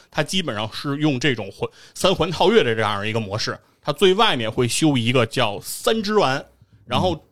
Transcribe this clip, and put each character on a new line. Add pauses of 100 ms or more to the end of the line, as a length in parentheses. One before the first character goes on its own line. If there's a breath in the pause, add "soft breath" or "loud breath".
(120)
它
基
本
上
是
用
这
种
环-， (280 loud breath)
三
环
套
月
的
这
样
一
个
模
式。 (240 soft breath)
它
最
外
面
会
修
一
个
叫
三
之
丸， (400)
然
后